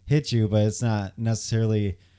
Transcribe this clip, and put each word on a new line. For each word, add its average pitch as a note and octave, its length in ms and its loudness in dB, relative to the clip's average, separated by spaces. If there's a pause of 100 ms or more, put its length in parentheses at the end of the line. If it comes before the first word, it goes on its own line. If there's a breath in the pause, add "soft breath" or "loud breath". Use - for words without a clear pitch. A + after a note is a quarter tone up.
hit D3 260 0
you, A2 160 2
but G#2 180 4
it's G#2+ 160 -2
not G#2 340 -2
necessarily, A2 840 -2 (200 soft breath)